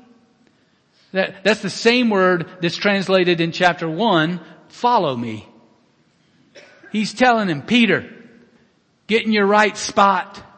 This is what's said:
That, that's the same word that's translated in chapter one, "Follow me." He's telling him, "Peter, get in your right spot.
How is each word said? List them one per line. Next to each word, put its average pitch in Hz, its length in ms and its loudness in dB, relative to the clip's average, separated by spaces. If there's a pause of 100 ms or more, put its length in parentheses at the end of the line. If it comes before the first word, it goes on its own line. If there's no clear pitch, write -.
(1120)
That, 190 320 -4
that's 208 160 2
the 190 100 -6
same 233 400 2
word 185 380 2 (120)
that's 170 160 -4
translated 185 640 0
in 165 120 -2
chapter 175 360 0
one, 170 520 0 (280)
"Follow 208 460 -2
me." 113 320 -10 (1400)
He's 214 220 -4
telling 233 360 2
him, 143 140 -4
"Peter, 214 480 0 (960)
get 214 200 -2
in 220 60 -2
your 202 140 2
right 208 300 2
spot. - 640 -2 (160)